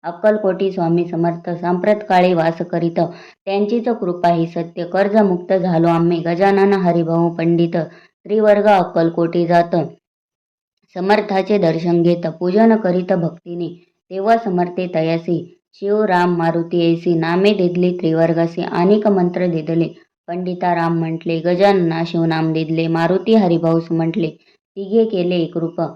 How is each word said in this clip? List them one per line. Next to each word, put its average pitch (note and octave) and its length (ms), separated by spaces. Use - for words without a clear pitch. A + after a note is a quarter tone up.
अक्कलकोटी G3 680
स्वामी F3 340
समर्थ E3+ 440
सांप्रत F3+ 600
काळी F3+ 240
वास E3 240
करीत. E3+ 420
त्यांचीच G#3 440
कृपा F3 440
ही E3 140
सत्य, E3+ 360
कर्जमुक्त G3 720
झालो F3 340
आम्ही. E3+ 320
गजानन G3 540
हरिभाऊ E3+ 560
पंडित E3+ 480
त्रिवर्ग G3+ 880
अक्कलकोटी E3+ 800
जात. E3+ 300
समर्थाचे G3+ 600
दर्शन E3+ 440
घेत, E3+ 260
पूजन A3 360
करीत F#3 380
भक्तीने. E3+ 540
तेव्हा G3 260
समर्थे F3+ 580
तयासी E3 640
शिव G#3 300
राम F3+ 340
मारुती E3+ 560
ऐसी E3+ 200
नामे F3 400
दिदली F3 440
त्रिवर्गासी. E3 640
अनेक G3+ 460
मंत्र F3+ 400
दिदले. E3 400
पंडिता F3+ 480
राम E3+ 240
म्हटले, E3 400
गजानना F3 680
शिवनाम D#3+ 480
दिदले. D#3+ 340
मारुती F3+ 480
हरिभाऊस E3 560
म्हटले. E3 380
तिघे G3+ 280
केले F3+ 300
एकरूप. E3 460